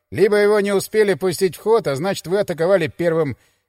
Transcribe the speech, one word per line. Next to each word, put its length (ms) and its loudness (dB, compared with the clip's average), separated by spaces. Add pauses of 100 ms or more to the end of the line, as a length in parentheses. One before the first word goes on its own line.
(100)
Либо 260 2
его 240 4
не 120 -2
успели 420 0
пустить 420 -2
в 40 -20
ход, 260 0
а 80 -2
значит, 320 -6
вы 140 -2
атаковали 480 0
первым, 480 -2 (320)